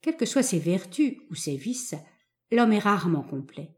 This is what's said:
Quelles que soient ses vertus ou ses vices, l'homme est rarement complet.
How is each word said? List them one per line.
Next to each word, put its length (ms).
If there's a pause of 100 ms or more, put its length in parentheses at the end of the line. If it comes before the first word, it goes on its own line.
Quelles 160
que 80
soient 160
ses 180
vertus 580 (120)
ou 60
ses 220
vices, 380 (560)
l'homme 200
est 80
rarement 440
complet. 540